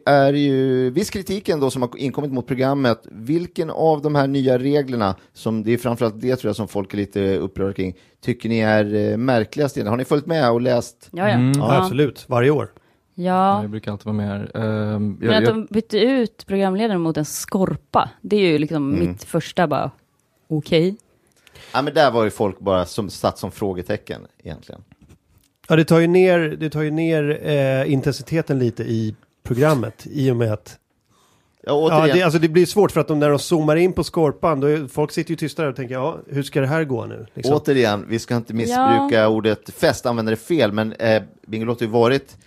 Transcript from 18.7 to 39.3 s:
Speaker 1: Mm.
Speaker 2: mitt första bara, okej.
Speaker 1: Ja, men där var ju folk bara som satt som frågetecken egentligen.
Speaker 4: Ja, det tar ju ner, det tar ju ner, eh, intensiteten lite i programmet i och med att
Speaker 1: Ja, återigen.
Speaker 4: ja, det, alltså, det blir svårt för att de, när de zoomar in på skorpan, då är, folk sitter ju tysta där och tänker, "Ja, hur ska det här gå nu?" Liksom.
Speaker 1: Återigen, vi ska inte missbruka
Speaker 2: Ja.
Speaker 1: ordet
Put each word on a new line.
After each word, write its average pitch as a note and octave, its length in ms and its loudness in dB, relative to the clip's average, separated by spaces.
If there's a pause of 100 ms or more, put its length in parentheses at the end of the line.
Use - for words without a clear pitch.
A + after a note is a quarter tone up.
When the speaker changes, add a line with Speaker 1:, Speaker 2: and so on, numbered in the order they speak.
Speaker 1:
Mm. F2+ 140 0
Speaker 2:
mitt F2+ 160 -10
första E3+ 420 -2
bara, C#3+ 240 -2 (580)
okej. E3 480 0 (760)
Speaker 1:
Ja, C3 100 2
men D3 120 -4
där D3 160 6
var A2+ 140 2
ju G#2 60 0
folk G2 280 -2
bara F#2 260 0
som F#2+ 260 -6
satt - 280 -4
som G2 120 -8
frågetecken F2+ 760 -8 (180)
egentligen. - 380 -16 (840)
Speaker 4:
Ja, D#3+ 80 4
det D#3+ 80 4
tar E3 140 4
ju E3 80 4
ner, F3+ 320 4
det D#3 320 -4
tar D3+ 120 -4
ju D3+ 80 -2
ner, D#3 500 0 (100)
eh, C3+ 420 0
intensiteten C#3 640 -2
lite A#2+ 240 -2
i A2+ 320 -4 (280)
programmet B2 680 0
i C3 200 0
och A#2+ 60 0
med A2+ 160 0
att - 260 -10 (880)
Speaker 1:
Ja, C3+ 60 -2
återigen. D#3+ 360 4
Speaker 4:
ja, C#3 60 4
det, F3+ 80 4
alltså, E3 160 2
det D#3+ 100 2
blir E3 180 4
svårt F#3 260 2
för D#3+ 80 2
att - 80 -2
de, D3+ 100 0
när D3 120 4
de C#3+ 80 4
zoomar D#3 380 0
in F3 160 2
på E3 120 -4
skorpan, D#3 560 0
då C#3 60 0
är, D3+ 200 0
folk D3+ 260 -4
sitter E3 180 -4
ju D#3 60 -4
tysta D#3+ 260 -6
där C#3+ 80 -2
och B2+ 60 -10
tänker, B2+ 180 -10
"Ja, D3 240 -6 (100)
hur C#3 140 -4
ska C#3 180 -2
det C3+ 60 2
här D#3+ 180 -2
gå A#2 220 -4
nu?" A2 280 -12
Liksom. C3 200 0
Speaker 1:
Återigen, A#2+ 540 2
vi A2+ 100 -2
ska A#2+ 180 -4
inte A2+ 180 -6
missbruka C3+ 600 2
Speaker 2:
Ja. A2 140 4
Speaker 1:
ordet A2 420 0